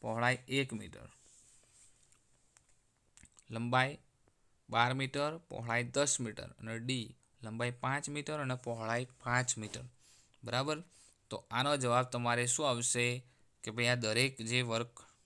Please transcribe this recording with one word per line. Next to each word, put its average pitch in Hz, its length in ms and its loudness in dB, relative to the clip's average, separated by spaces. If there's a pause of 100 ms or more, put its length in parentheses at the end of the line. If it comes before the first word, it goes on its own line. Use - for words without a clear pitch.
પહોળાઈ 120 380 2 (100)
એક 135 240 0
મીટર. 104 360 -12 (2500)
લંબાઈ 123 480 0 (720)
બાર 120 260 4
મીટર, 135 440 0
પહોળાઈ 117 440 -2
દસ 139 380 0
મીટર. 113 280 -6 (100)
અને 113 200 -8
ડી, 123 380 -4 (260)
લંબાઈ 117 280 -2
પાંચ 131 380 -2
મીટર 147 320 -4
અને 127 140 0
પહોળાઈ 117 500 -2
પાંચ 123 540 0
મીટર. 110 260 -8 (580)
બરાબર, 135 360 0 (520)
તો 120 60 -6 (140)
આનો 139 260 4
જવાબ 123 340 4
તમારે 120 360 2
શું 143 220 2
આવશે 120 380 2 (580)
કે - 60 -6
ભાઈ 117 160 0
આ 123 80 6
દરેક 120 480 2
જે 120 200 2
વર્ગ 117 420 -4 (200)